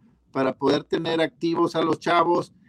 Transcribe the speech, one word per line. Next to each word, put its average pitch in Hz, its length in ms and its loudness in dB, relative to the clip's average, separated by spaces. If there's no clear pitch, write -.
para 135 220 -2
poder 143 300 0
tener 165 380 -2
activos 165 540 -2
a 160 80 0
los 156 160 -2
chavos 170 540 0